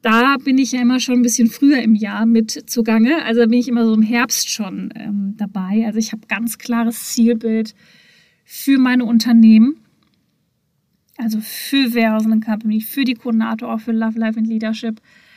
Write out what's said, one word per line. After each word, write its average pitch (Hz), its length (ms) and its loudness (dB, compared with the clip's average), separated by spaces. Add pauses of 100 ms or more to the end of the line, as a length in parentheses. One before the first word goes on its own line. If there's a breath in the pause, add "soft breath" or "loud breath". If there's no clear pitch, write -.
Da 247 340 2
bin 262 220 0
ich 269 140 0
ja 254 100 -2
immer 247 180 2
schon 247 200 0
ein - 20 4
bisschen 233 260 2
früher 277 340 2
im 220 120 4
Jahr 208 320 -2
mit 226 440 0
zugange. 226 540 2
Also 226 160 0
da 233 60 4
bin 240 120 2
ich 247 100 0
immer 233 180 0
so 220 80 2
im 220 80 4
Herbst 233 480 -2
schon, 190 440 -8
ähm, 202 420 -8
dabei. 202 500 -4
Also 214 120 -4
ich 220 140 -4
habe 220 160 -14
ganz 226 300 -6
klares 233 540 -6
Zielbild 226 640 0 (680 soft breath)
für - 340 -2
meine 254 280 2
Unternehmen, 226 760 6 (1400)
also 220 240 -4
für 254 520 -4
Versen 220 380 0
and 220 140 0
Company, 220 380 -4
für 277 220 -6
die 254 100 -2
Konato, 226 580 -4
auch 226 80 -6
für 226 120 -6
Love, 226 260 -2
Life 220 200 -4
and 220 80 -2
Leadership, 220 540 -6 (360 soft breath)